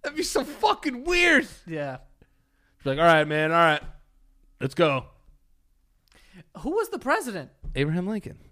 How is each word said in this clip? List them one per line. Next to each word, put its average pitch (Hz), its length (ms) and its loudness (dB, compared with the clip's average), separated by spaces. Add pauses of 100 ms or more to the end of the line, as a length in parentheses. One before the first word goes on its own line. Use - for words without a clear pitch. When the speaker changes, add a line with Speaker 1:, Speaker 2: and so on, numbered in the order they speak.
Speaker 1:
That'd 302 160 -8
be 330 60 -2
so 330 200 -2
fucking 311 600 -2
weird. 349 420 4 (200)
Speaker 2:
Yeah. 143 300 -8 (800)
Speaker 1:
It's - 80 -16
like, 135 140 -2
"All 165 60 4
right, 156 220 6
man, 156 240 0
all 165 60 2
right. 160 240 4 (800)
Let's 135 140 -6
go." 147 300 2 (1500)
Speaker 2:
Who 233 120 -6
was 415 180 -2
the 415 100 -8
president? 247 500 -4 (260)
Speaker 1:
Abraham 156 320 -2
Lincoln. 208 300 -8 (140)